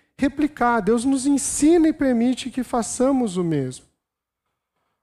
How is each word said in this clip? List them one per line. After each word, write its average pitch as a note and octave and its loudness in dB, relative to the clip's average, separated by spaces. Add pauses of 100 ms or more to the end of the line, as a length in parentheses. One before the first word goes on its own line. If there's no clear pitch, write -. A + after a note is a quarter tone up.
(180)
replicar. B3 0
Deus A3 0
nos C4+ 0
ensina D4+ 2
e D4+ 0
permite B3+ 0
que B3 -6
façamos B3 -2
o F#3 -2
mesmo. C#3 -4 (1160)